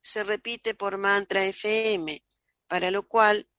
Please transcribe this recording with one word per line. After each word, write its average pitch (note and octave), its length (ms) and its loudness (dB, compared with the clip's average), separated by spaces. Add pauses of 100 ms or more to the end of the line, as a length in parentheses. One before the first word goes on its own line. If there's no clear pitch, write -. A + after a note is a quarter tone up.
se - 220 -4
repite A3 500 -6
por G3 240 -6
Mantra G3 480 2
F G#3+ 480 0
M, D#3 320 -4 (420)
para F3+ 220 -2
lo G3 180 -4
cual G#3 400 4 (120)